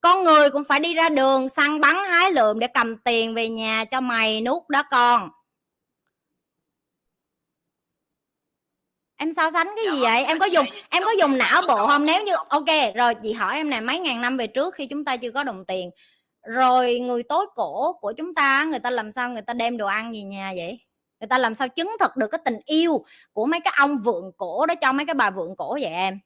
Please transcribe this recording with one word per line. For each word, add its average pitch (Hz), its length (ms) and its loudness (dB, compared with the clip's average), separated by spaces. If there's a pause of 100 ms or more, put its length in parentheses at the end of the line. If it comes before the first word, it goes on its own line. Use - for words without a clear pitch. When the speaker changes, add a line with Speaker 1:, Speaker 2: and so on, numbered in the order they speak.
Speaker 1:
Con 370 240 6
người 302 260 8
cũng 285 140 -2
phải 285 160 2
đi 330 140 -2
ra 330 140 2
đường 269 400 2
săn 294 320 0
bắn 294 140 4 (140)
hái 359 240 4
lượm 220 260 2
để 226 160 -2
cầm 226 240 0
tiền 226 360 -2
về 226 140 -2
nhà 220 360 -4
cho 262 160 -4
mày 220 400 -2
nuốt 269 280 -2
đó 285 220 0
con. 240 400 4 (3750)
Em 320 180 -4
so 320 160 2
sánh 339 160 0 (100)
cái 440 80 -4
Speaker 2:
Dạ 392 60 0
Speaker 1:
gì 294 100 -2
Speaker 2:
vâng, - 20 2
Speaker 1:
vậy? 233 180 2
Speaker 2:
nhưng 277 80 -2
Speaker 1:
Em 320 100 0
Speaker 2:
mà - 0 -
Speaker 1:
có 370 80 2
Speaker 2:
chị 370 80 0
Speaker 1:
dùng, 294 180 4
Speaker 2:
thấy - 180 -18
Speaker 1:
em 359 140 0
có 427 60 0
Speaker 2:
đồng 440 100 2
Speaker 1:
dùng 302 100 4
Speaker 2:
tiền 262 80 2
là 214 120 2
Speaker 1:
não 320 120 4
Speaker 2:
nhu 370 60 -2
Speaker 1:
bộ 254 80 4
Speaker 2:
cầu 208 100 2
Speaker 1:
không? 285 160 4
Speaker 2:
của 294 40 2
Speaker 1:
Nếu 330 120 2
Speaker 2:
cuộc 427 60 -2
Speaker 1:
như, 392 100 -2
Speaker 2:
sống. - 140 -4
Speaker 1:
ok, 285 460 0
rồi 233 280 2
chị 214 100 -4
hỏi 226 240 -2
em 302 140 -4
nè, 240 100 -2
mấy 262 180 -4
ngàn 277 220 -4
năm 254 160 -2
về 240 100 -4
trước 294 280 -4
khi 277 120 -10
chúng 285 180 -8
ta 269 120 -2
chưa 240 140 -8
có 269 140 -4
đồng 196 200 -8
tiền, 185 260 -6 (520)
rồi 247 560 2
người 247 240 -4
tối 330 320 -2
cổ 214 460 -4
của 208 160 -6
chúng 320 180 -10
ta, 285 300 2
người 302 160 -4
ta 240 100 -4
làm 214 220 -4
sao 247 180 -6
người 233 120 -10
ta 240 120 -8
đem 240 220 -2
đồ 214 100 -4
ăn 220 260 -4
về 214 100 -10
nhà 196 340 -10
vậy? 180 240 -10 (400)
Người 220 80 -12
ta 254 100 2
làm 233 160 2
sao 262 140 -4
chứng 359 320 -6
thực 330 160 0
được 240 160 0
cái 320 120 -4
tình 233 200 -2
yêu 311 400 0 (280)
của 214 140 -2
mấy 330 140 -2
cái 339 180 -2
ông 285 200 2
vượng 190 380 -2
cổ 196 300 -2
đó 339 140 2
cho 262 120 2
mấy 285 140 -2
cái 320 80 -4
bà 233 160 2
vượng 185 260 -8
cổ 156 240 -6
vậy 269 120 -4
em? 190 340 -4